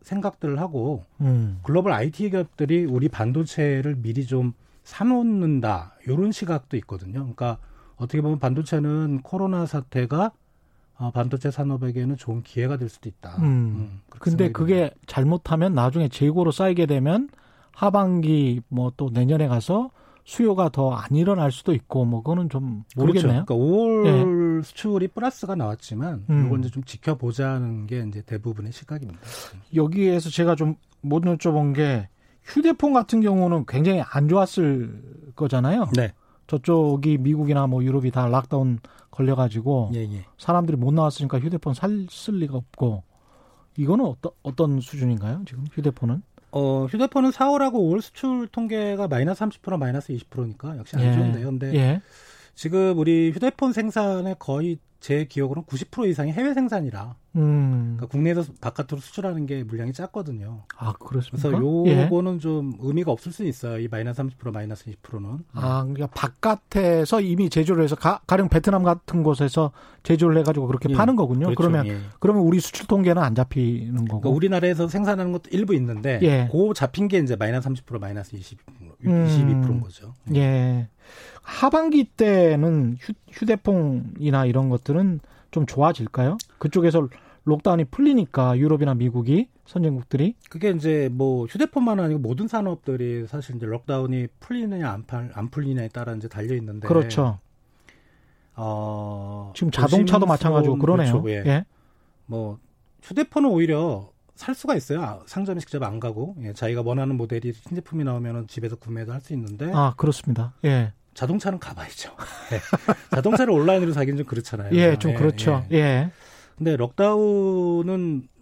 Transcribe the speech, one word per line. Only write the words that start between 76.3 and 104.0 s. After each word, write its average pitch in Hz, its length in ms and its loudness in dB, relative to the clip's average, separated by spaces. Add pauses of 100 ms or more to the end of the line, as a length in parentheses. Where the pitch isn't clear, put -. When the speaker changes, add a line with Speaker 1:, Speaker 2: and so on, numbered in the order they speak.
Speaker 1:
그거 202 220 2
잡힌 160 340 0
게 190 120 2
이제 127 160 0
마이너스 113 300 -2
삼십 131 200 -6
프로, 120 140 -10
마이너스 101 360 -10
이십, 95 220 -16 (480)
Speaker 2:
음. 170 220 4
Speaker 1:
이십이 135 340 4
프로 127 120 2
인 120 80 0
거죠. 113 340 -14 (180)
예. 143 60 4
Speaker 2:
예. 127 500 2 (540)
하반기 302 640 2
때는 160 920 4
휴-, - 140 -10 (160)
휴대폰이나 147 1160 0
이런 131 240 2
것들은 156 500 0 (320)
좀 151 160 0
좋아질까요? 139 680 0 (200)
그쪽에서 160 500 2 (360)
록다운이 156 420 2
풀리니까 156 720 2
유럽이나 143 380 2
미국이, 123 540 0 (160)
선진국들이. 151 680 0 (160)
Speaker 1:
그게 190 220 -2
이제 151 400 0
뭐 127 340 0
휴대폰만 233 540 0
아니고 156 200 0
모든 127 280 -4
산업들이 131 800 -4
사실 131 300 -10
이제 113 100 -8
록다운이 127 600 -2 (120)
풀리느냐 202 500 -4
안 104 160 -8
팔-, 120 300 -8
안 107 140 -6
풀리느냐에 131 400 -4
따라 120 260 -8
이제 110 120 -10
달려 110 280 -4
있는데. 107 320 -8
Speaker 2:
그렇죠. 127 500 2 (1200)
Speaker 1:
어, 104 1000 -8
Speaker 2:
지금 170 140 0
자동차도 143 360 4
Speaker 1:
조심스러운, 190 220 4
Speaker 2:
마찬가지고 151 520 2
그러네요. 151 420 4
Speaker 1:
그렇죠. 110 80 -4
예. 101 160 -4
Speaker 2:
예. 143 200 2 (600)
Speaker 1:
뭐 110 320 -8 (460)
휴대폰은 285 480 0
오히려 160 580 0 (240)